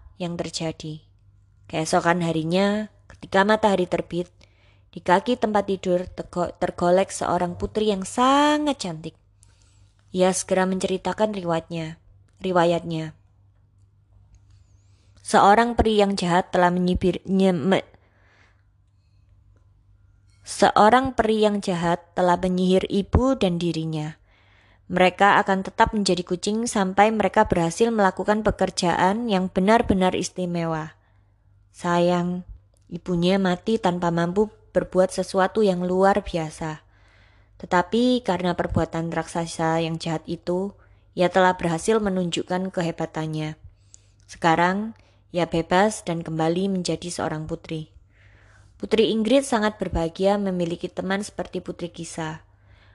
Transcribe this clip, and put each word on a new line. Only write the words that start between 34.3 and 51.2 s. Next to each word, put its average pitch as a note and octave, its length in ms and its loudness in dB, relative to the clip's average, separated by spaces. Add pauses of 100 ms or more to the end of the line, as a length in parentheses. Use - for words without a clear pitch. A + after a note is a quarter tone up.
berbuat F#3 400 0
sesuatu F#3+ 480 -2
yang F#3 240 2
luar F#3+ 400 2
biasa. D#3 560 -8 (800)
Tetapi A#3 640 0
karena F3+ 320 -2
perbuatan E3 560 -2
raksasa E3 720 -2
yang D#3+ 160 -4
jahat D#3+ 240 -6
itu, F3+ 480 -6 (400)
ia F3 160 2
telah F#3 320 2
berhasil E3+ 400 0
menunjukkan F#3 720 -4
kehebatannya. D#3 880 -6 (640)
Sekarang, F#3 720 0 (400)
ia E3+ 80 0
bebas F3+ 560 0
dan E3 240 -6
kembali E3+ 560 -2
menjadi E3+ 320 -6
seorang D#3+ 320 -6
putri. D#3+ 480 -10 (880)
Putri G3+ 320 2
Ingrid A3+ 320 2
sangat G#3+ 320 0
berbahagia F3+ 640 0
memiliki F3+ 480 -4
teman F#3+ 320 -4